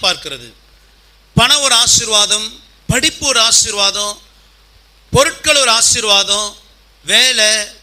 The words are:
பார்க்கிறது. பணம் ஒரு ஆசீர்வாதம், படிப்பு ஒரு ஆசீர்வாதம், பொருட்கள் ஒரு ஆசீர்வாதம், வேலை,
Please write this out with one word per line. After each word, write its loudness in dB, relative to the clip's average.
பார்க்கிறது. -6
பணம் 2
ஒரு 0
ஆசீர்வாதம், 0
படிப்பு -2
ஒரு 2
ஆசீர்வாதம், -2
பொருட்கள் 0
ஒரு 2
ஆசீர்வாதம், 0
வேலை, 2